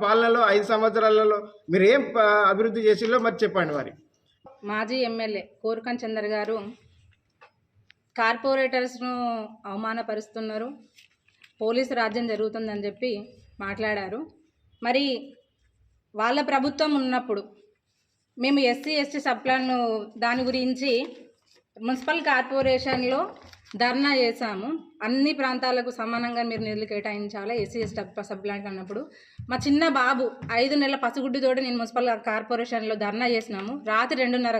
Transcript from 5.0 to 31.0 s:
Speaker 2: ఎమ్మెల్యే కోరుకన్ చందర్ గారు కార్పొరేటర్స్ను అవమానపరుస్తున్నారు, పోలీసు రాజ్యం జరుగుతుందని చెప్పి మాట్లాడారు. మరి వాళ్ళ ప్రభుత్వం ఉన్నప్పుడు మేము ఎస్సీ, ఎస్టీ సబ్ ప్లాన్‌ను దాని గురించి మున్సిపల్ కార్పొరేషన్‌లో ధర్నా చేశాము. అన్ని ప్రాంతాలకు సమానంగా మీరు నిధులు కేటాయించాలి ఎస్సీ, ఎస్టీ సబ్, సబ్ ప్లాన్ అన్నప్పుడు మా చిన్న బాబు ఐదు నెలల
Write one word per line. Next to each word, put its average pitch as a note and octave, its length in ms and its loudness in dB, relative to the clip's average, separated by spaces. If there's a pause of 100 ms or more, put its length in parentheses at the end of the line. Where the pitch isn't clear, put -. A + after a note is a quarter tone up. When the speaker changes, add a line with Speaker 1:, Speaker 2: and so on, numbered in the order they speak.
Speaker 2:
ఎమ్మెల్యే A3 340 -4 (200)
కోరుకన్ A3+ 420 -4
చందర్ A3 300 -4
గారు G#3 220 -2 (1600)
కార్పొరేటర్స్ను B3+ 920 0 (580)
అవమానపరుస్తున్నారు, A3 1000 -6 (920)
పోలీసు B3 400 0
రాజ్యం A3+ 320 0
జరుగుతుందని G#3+ 540 -4
చెప్పి A3+ 260 -4 (520)
మాట్లాడారు. G3+ 560 -4 (640)
మరి B3+ 180 2 (1120)
వాళ్ళ A#3 260 2 (100)
ప్రభుత్వం C#4+ 520 2
ఉన్నప్పుడు B3 400 -2 (1000)
మేము C#4 180 4 (100)
ఎస్సీ, C#4+ 300 -4
ఎస్టీ C#4+ 240 -4
సబ్ B3 200 0
ప్లాన్‌ను B3+ 320 0 (460)
దాని A#3+ 260 0
గురించి B3+ 420 0 (960)
మున్సిపల్ D4 420 -2
కార్పొరేషన్‌లో C4 920 0 (640)
ధర్నా C4 280 2 (120)
చేశాము. A3+ 460 -2 (380)
అన్ని C4+ 340 2
ప్రాంతాలకు B3+ 580 0
సమానంగా A#3+ 500 -4
మీరు A3 180 -6
నిధులు G#3+ 240 -4
కేటాయించాలి G#3 720 -6
ఎస్సీ, G3+ 220 -6
ఎస్టీ F#3+ 160 -8
సబ్, G3+ 280 -10
సబ్ G3 160 -10
ప్లాన్ G3+ 260 -6
అన్నప్పుడు F#3+ 320 -8 (480)
మా B3+ 160 -2
చిన్న D4 160 4 (180)
బాబు B3+ 240 2 (380)
ఐదు C4+ 200 2
నెలల C4+ 220 0